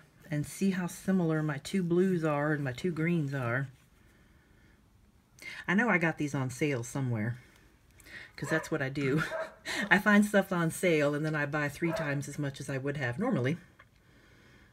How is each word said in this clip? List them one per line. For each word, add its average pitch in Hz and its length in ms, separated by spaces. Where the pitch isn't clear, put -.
and 147 160
see 196 260
how 180 160
similar 170 540
my 151 180
two 196 240
blues 175 400
are 151 300
and 143 100
my 131 100
two 180 180
greens 156 420
are. 131 340
I 175 60
know 226 160
I 180 80
got 165 200
these 147 180
on 131 140
sale 131 340
somewhere, 120 540
'cause - 140
that's 160 220
what 156 100
I 131 80
do. 139 340
<laughs> - 360
I 180 80
find 208 260
stuff 196 260
on 170 200
sale 151 440
and 151 100
then 156 100
I 147 100
buy 143 240
three 165 220
times 143 360
as 143 120
much 139 200
as 143 100
I 139 80
would 139 200
have 123 220
normally. 170 380